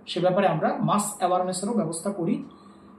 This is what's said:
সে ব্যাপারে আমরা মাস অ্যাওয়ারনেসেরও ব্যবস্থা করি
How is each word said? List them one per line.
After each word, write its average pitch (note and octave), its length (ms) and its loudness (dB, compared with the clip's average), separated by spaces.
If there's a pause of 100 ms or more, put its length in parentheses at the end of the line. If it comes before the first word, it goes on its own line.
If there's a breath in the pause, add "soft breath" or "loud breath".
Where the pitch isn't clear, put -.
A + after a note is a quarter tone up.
সে - 140 -6
ব্যাপারে F3+ 280 4
আমরা F#3 320 0
মাস F#3 380 0
অ্যাওয়ারনেসেরও F#3 560 0
ব্যবস্থা E3+ 380 -2
করি F3 320 -2 (560 loud breath)